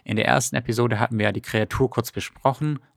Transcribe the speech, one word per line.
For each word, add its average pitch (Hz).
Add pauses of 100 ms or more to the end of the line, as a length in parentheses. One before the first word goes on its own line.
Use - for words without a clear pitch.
In 107
der 110
ersten 135
Episode 120
hatten 117
wir 104
ja 104
die -
Kreatur -
kurz -
besprochen 139 (180)